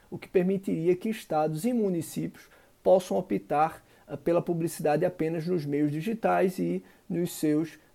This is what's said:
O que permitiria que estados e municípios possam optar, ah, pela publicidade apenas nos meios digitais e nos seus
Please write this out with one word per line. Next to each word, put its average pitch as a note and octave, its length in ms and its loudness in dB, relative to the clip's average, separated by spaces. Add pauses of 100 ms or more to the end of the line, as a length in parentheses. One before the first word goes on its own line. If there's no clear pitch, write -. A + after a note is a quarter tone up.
(100)
O F3+ 80 -10
que - 100 -16
permitiria F3+ 680 2
que F#3 140 -6
estados D#3 560 -2
e B3 80 0
municípios F3+ 760 -4 (360)
possam F#3+ 320 4
optar, E3 640 -2 (240)
ah, C#3+ 100 -12
pela E3+ 240 2
publicidade D#3+ 640 0
apenas E3 420 -2
nos F3 200 -2
meios D3 240 0
digitais F3+ 680 0
e F3+ 260 -2 (240)
nos F3 240 -2
seus D#3 460 0 (160)